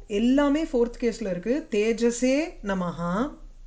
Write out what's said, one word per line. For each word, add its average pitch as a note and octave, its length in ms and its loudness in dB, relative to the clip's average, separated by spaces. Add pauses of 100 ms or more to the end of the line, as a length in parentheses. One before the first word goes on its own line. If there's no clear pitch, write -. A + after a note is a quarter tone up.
எல்லாமே C#4 560 4
ஃபோர்த் A#3+ 380 0
கேஸ்ல A3 300 -2
இருக்கு. G#3+ 400 -2
"தேஜசே A#3 760 2 (140)
நமஹா," F3+ 680 -2 (360)